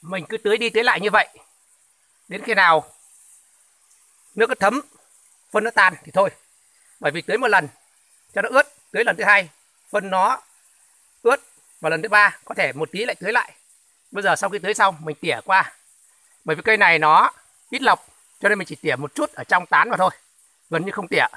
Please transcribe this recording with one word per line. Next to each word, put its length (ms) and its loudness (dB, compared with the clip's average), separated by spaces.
Mình 240 -10
cứ 80 -8
tưới 200 0
đi 140 -2
tưới 140 0
lại 160 0
như 100 -2
vậy. 180 2
Đến 160 -12
khi 100 -2
nào 300 4
nước 140 0
nó 60 -4
thấm, 260 0
phân 120 -2
nó 60 -4
tan 240 4
thì 80 -20
thôi. 180 2
Bởi 120 -2
vì 100 -8
tưới 160 -4
một 100 -2
lần 200 2
cho 80 -4
nó 60 -4
ướt, 140 2
tưới 140 -2
lần 120 -2
thứ 80 -6
hai, 260 2
phân 200 -4
nó 300 0
ướt. 140 2
Và 100 -4
lần 120 -4
thứ 60 -10
ba 360 4
có 100 -12
thể 180 -4
một 200 -6
tí 120 -6
lại 100 -6
tưới 180 -8
lại. 200 -2
Bây 120 -8
giờ 140 2
sau 140 -6
khi 80 -8
tưới 160 -4
xong 260 0
mình 200 -8
tỉa 240 -4
qua. 280 0
Bởi 120 -4
vì 60 -14
cây 140 2
này 220 4
nó 320 4
ít 120 -8
lọc, 240 0
cho 80 0
nên 100 0
mình 100 -10
chỉ 80 -14
tỉa 200 -4
một 180 -12
chút 180 -4
ở 120 -14
trong 220 0
tán 240 2
mà 60 -2
thôi. 140 2
Gần 140 -4
như 80 -8
không 160 -10
tỉa. 180 2